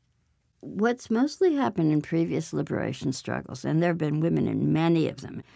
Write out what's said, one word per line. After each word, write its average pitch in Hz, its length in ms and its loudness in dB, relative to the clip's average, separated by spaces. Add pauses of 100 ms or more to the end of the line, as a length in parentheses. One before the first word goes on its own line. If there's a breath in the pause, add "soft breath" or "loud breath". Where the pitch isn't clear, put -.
(600)
what's 240 500 -2
mostly 294 440 2
happened 202 360 2
in 151 100 2
previous 160 520 -2
liberation 147 580 -4
struggles, - 540 -8
and 156 160 2
there 175 100 4
have 170 60 -2
been 151 240 -2
women 160 260 2
in 135 240 0
many 160 360 4
of - 140 -8
them, - 220 -12 (120 soft breath)